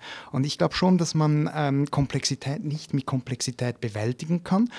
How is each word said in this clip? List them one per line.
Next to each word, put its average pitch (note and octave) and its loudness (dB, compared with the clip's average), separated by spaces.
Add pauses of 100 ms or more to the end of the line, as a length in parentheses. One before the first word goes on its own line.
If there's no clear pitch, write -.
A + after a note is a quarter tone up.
(320)
Und C3 0
ich - -6
glaub E3 2
schon, F#3 4
dass E3 0
man, D3+ 4
ähm, C#3+ 2
Komplexität C#3 -2
nicht D3+ -4
mit C3+ 0
Komplexität B2 -4
bewältigen B2 -2
kann. A3 2